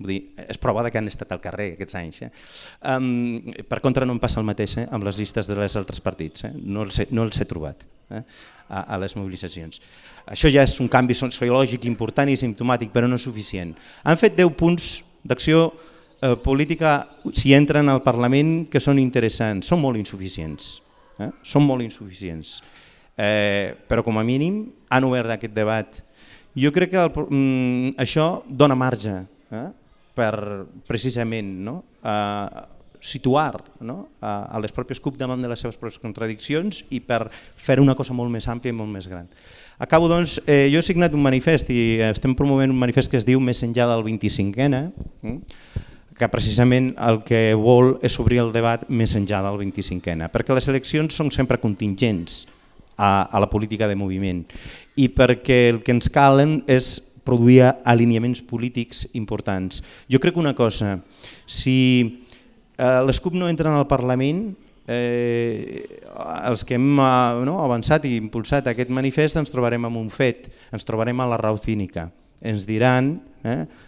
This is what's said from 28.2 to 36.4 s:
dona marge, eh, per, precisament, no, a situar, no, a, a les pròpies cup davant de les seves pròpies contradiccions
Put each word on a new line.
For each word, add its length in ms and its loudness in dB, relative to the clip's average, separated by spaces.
dona 320 6
marge, 360 -2
eh, 160 -10
per, 200 0
precisament, 640 -4
no, 160 -12
a 680 -6
situar, 560 -2
no, 240 -12
a, 260 -6
a 140 -8
les 100 -8
pròpies 300 -10
cup 180 -8
davant 220 -6
de 80 -6
les 100 -8
seves 160 -10
pròpies 240 -14
contradiccions 800 -6